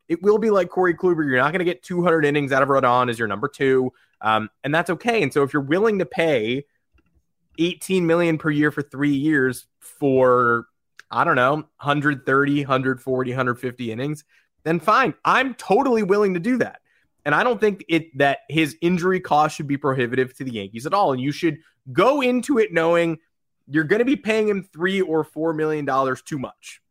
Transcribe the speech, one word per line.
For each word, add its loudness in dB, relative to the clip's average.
It -4
will 4
be 0
like 2
Corey 0
Kluber. 0
You're 2
not 2
gonna -2
get -4
two -2
hundred 2
innings 0
out 2
of -2
Rodon 2
as -4
your -2
number -4
two, 0
um, 0
and -4
that's 0
okay. -2
And -2
so 2
if -2
you're -2
willing 0
to -2
pay -2
eighteen -2
million 2
per -4
year 2
for -6
three -2
years 0
for, 2
I 0
don't 0
know, 0
hundred -2
thirty, 2
hundred -2
forty, -4
hundred -2
fifty -8
innings, -8
then 0
fine. 2
I'm 0
totally 0
willing 0
to -2
do -2
that. -4
And 0
I 2
don't 0
think -2
it, -2
that 2
his -2
injury 0
cost 0
should -8
be -4
prohibitive -2
to -12
the -8
Yankees -10
at -6
all. 2
And -4
you -4
should -2
go 2
into 0
it 2
knowing 2
you're 0
gonna 2
be 0
paying 0
him -2
three -4
or 0
four -4
million -4
dollars 0
too -10
much. -14